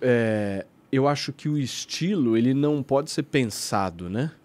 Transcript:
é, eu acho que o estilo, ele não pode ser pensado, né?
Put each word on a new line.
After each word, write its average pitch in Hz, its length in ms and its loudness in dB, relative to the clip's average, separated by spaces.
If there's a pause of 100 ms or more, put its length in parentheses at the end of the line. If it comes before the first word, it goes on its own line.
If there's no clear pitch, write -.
é, 110 640 2 (260)
eu 135 160 4
acho 143 260 -2
que - 160 -6
o 151 80 0
estilo, 143 800 0
ele 123 160 4
não 143 300 2
pode 143 280 0
ser 151 120 -4
pensado, 98 880 -2
né? 127 220 -4 (120)